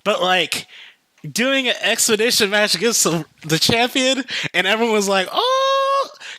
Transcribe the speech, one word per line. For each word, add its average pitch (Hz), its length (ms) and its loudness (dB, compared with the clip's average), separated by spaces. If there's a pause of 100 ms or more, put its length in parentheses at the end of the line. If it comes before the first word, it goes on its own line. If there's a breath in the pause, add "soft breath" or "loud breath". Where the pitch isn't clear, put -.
but, 202 180 0
like, 180 440 0 (640 loud breath)
doing 254 380 0
an 220 140 0
expedition 220 680 0
match 208 240 2
against 208 300 0
the, 165 200 0 (200)
the 160 140 0
champion, 254 680 2 (300 loud breath)
and 180 120 0
everyone 220 280 2
was 202 140 2
like, 190 220 0
Oh! 539 760 0 (300 loud breath)